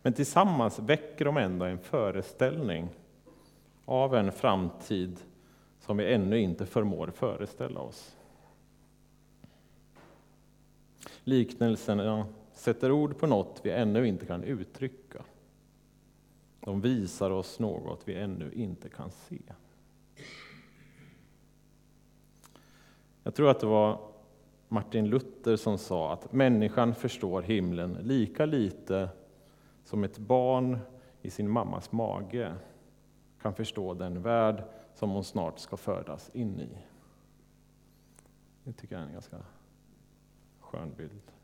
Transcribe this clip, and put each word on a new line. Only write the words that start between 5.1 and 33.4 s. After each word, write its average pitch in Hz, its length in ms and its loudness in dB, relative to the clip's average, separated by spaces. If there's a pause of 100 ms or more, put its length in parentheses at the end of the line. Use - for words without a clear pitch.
som - 180 -2
vi 104 160 2
ännu 104 260 4
inte 95 260 0
förmår 95 420 0
föreställa 101 720 -6
oss. - 380 -14 (3000)
Liknelserna 110 1000 2 (280)
sätter - 380 0
ord 147 260 2
på - 100 0
något 101 360 2
vi 104 80 0
ännu 110 360 2
inte 92 180 -2
kan 87 180 -6
uttrycka. 127 800 -8 (1400)
De 98 220 -4
visar 101 500 0
oss 95 280 -4
något 80 480 -4
vi 95 80 -6
ännu 90 360 -6
inte 98 380 -8
kan - 220 -12
se. - 300 -16 (3750)
Jag - 120 -4
tror 151 140 8
att 135 100 6
det 117 80 0
var 107 440 4 (560)
Martin 107 400 0
Luther 117 480 2
som 104 220 0
sa 85 360 -2
att - 200 -10
människan 117 640 4
förstår 95 460 -2
himlen 90 520 -2
lika 113 520 0
lite 95 640 0 (720)
som 104 200 -2
ett 98 140 -6
barn 127 600 2 (420)
i - 80 -10
sin 104 200 -4
mammas 98 420 -2
mage 101 640 -4 (840)